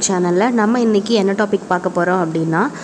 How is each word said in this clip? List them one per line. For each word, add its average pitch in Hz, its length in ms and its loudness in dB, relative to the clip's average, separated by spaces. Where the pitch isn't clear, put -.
சேனல்ல 180 440 0
நம்ம 226 280 2
இன்னைக்கு 214 340 0
என்ன 196 180 2
டாபிக் 208 360 -2
பார்க்க 175 280 -2
போறோம் 180 300 0
அப்படின்னா, 160 420 0